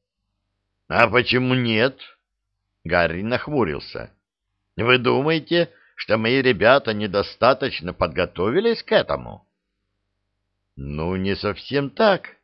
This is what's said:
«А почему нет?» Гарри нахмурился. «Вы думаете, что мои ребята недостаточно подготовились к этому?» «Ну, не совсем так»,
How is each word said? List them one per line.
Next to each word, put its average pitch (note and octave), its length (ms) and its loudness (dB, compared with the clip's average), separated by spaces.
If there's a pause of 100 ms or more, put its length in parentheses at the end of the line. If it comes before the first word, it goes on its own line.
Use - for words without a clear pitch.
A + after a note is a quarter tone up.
(880)
«А A2 200 4
почему B2 460 2
нет?» A#2+ 440 0 (840)
Гарри E2+ 380 0
нахмурился. A#2 880 -4 (640)
«Вы B2 220 2
думаете, D3 720 0 (240)
что - 220 -2
мои A#2 260 2
ребята A#2+ 520 4
недостаточно G#2 1000 -2
подготовились F#2+ 920 -2
к - 100 -4
этому?» C2 540 -2 (1300)
«Ну, D2 400 -6
не F#2+ 200 -2
совсем C3 540 -4
так», - 540 0